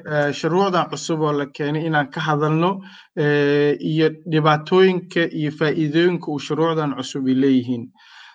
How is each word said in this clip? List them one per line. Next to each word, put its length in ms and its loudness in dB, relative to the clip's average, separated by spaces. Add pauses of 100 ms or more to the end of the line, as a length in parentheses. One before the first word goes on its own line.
eh, 260 0
shuruucdan 580 0
cusub 320 -4
oo 120 0
la 120 -2
keenay 400 -4
inaan 240 0
ka 120 -8
hadalno, 480 0 (460)
eh, 640 2
iyo 280 0 (240)
dhibaatooyinka 920 2 (100)
iyo 200 -4
faa'iidooyinka 800 0
uu 80 -4
shuruucdan 560 -2
cusub 320 -4
ay 80 2
leeyihiin. 560 2 (440)